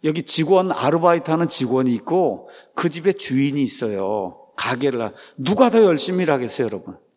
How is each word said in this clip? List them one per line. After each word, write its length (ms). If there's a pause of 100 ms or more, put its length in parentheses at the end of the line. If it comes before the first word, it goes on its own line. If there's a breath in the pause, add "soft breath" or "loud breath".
여기 180
직원, 500
아르바이트 600
하는 160
직원이 480
있고 540 (260 loud breath)
그 120
집에 240
주인이 520
있어요. 720 (220)
가게를 440
하-, 100 (280 loud breath)
누가 320
더 120
열심히 380
일하겠어요, 460
여러분? 300 (200)